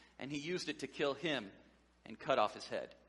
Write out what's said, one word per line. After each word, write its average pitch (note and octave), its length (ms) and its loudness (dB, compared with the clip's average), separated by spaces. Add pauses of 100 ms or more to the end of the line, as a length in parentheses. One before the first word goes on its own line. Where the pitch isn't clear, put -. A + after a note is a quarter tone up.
(200)
and C#3 120 -6
he D3+ 60 -2
used D#3+ 320 -2
it - 120 -2
to C3+ 60 -4
kill C#3 280 2
him C3 360 0 (540)
and A2 120 -12
cut C3 220 4
off G#2+ 140 6
his G#2+ 140 -10
head. D#2+ 200 -2 (220)